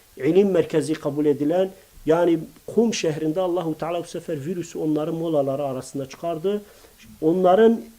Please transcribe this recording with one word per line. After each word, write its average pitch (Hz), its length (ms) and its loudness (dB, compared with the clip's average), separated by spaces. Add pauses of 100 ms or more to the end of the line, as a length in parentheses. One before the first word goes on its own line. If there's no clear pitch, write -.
(180)
ilim 175 340 4
merkezi 156 420 0
kabul 147 320 -2
edilen, 151 440 2 (360)
yani 165 340 2 (360)
Kum 220 180 4
şehrinde 156 480 -2
Allahu 170 360 -2
Teala 170 260 -6
bu 165 40 -18
sefer 160 380 -8
virüsü 175 340 -8
onların 156 360 -2
molaları 147 480 -2
arasında 131 460 -8
çıkardı. 170 520 -4 (600)
Onların 185 600 4 (180)